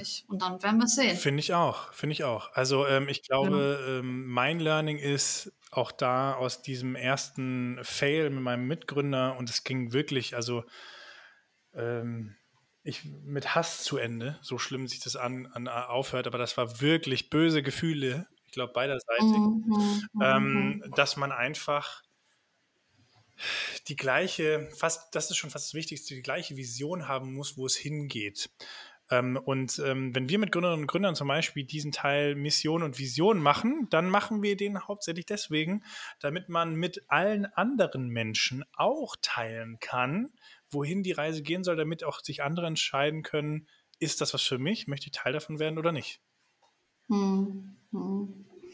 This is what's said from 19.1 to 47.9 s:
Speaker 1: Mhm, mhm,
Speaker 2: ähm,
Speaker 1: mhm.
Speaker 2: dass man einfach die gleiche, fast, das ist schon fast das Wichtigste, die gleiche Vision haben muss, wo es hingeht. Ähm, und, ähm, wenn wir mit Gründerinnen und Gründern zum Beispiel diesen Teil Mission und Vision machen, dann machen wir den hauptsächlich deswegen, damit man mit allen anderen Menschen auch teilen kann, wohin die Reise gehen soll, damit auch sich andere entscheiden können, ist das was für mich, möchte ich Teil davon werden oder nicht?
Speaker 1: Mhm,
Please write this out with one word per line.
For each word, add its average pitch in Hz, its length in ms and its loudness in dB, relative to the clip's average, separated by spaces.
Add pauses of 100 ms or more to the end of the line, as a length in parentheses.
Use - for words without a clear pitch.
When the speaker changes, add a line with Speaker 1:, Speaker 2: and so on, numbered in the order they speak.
Speaker 1:
Mhm, 214 720 2
mhm, 214 80 -4
Speaker 2:
ähm, 135 680 4
Speaker 1:
mhm. 131 60 -10
Speaker 2:
dass 143 220 4
man 139 140 -2
einfach 147 720 -2 (1800)
die 143 80 -8
gleiche, 151 800 2
fast, - 400 -2
das 165 160 -2
ist 175 60 0
schon 156 120 -4
fast 143 200 -8
das - 40 -8
Wichtigste, 151 420 -10
die 127 60 -12
gleiche 139 360 -6
Vision 135 500 -6
haben 135 260 -4
muss, 135 240 -8
wo 127 80 -4
es 131 100 0
hingeht. 139 760 -4 (600)
Ähm, 127 280 4
und, 131 460 -2
ähm, 131 320 -2
wenn 131 140 0
wir 196 100 2
mit 202 120 0
Gründerinnen 175 320 2
und 139 40 -4
Gründern 180 280 2
zum 143 120 -2
Beispiel 143 380 0
diesen 147 260 -6
Teil 143 440 2
Mission 151 480 0
und 131 140 -4
Vision 151 440 2
machen, 226 480 4
dann 170 200 4
machen 202 320 2
wir 202 140 2
den 202 320 -4
hauptsächlich 175 380 -6
deswegen, 180 580 -2 (360)
damit 160 300 -4
man 165 260 0
mit 170 340 -4
allen 202 360 4
anderen 185 640 0
Menschen 117 540 -2 (100)
auch 247 480 0
teilen 113 580 -4
kann, 143 540 0 (360)
wohin 151 340 0
die 180 80 0
Reise 156 320 -2
gehen 170 200 -2
soll, 175 120 2
damit 160 280 -2
auch 147 200 -4
sich 143 200 -6
andere 165 240 -2
entscheiden 156 560 0
können, 151 440 -2 (320)
ist 156 220 -2
das 143 120 0
was 131 100 0
für 131 140 0
mich, 156 300 -2
möchte 143 200 -6
ich - 40 -14
Teil - 220 -2
davon 151 260 -6
werden 156 180 -2
oder 160 140 2
nicht? - 300 -6 (880)
Speaker 1:
Mhm, 196 640 2 (160)